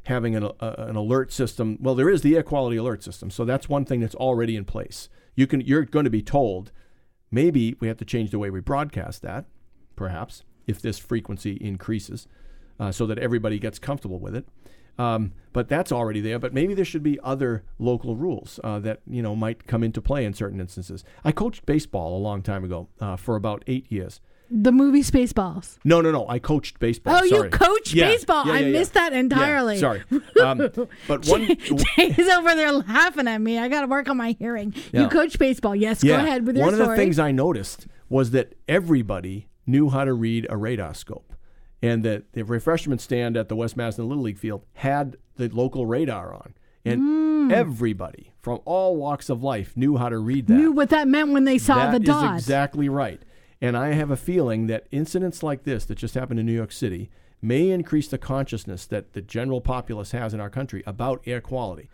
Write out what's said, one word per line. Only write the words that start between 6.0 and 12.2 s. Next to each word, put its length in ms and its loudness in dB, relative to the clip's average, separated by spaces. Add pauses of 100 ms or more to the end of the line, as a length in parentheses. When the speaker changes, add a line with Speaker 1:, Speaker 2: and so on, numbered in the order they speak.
Speaker 1:
be 140 0
told, 480 -2 (600)
maybe 480 2
we 80 -4
have 100 -6
to 80 -12
change 260 -4
the 80 -2
way 100 -4
we 120 -6
broadcast 640 -6
that, 220 -10 (500)
perhaps, 480 -10 (240)
if 140 -4
this 180 -4
frequency 600 -6
increases, 680 -8 (520)